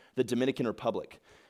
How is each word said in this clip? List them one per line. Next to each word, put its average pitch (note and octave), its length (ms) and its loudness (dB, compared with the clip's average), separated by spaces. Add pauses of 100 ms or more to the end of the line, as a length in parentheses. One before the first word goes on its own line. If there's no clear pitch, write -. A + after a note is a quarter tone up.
(140)
the C3 100 2
Dominican B2+ 420 0
Republic. G#2 540 -4 (280)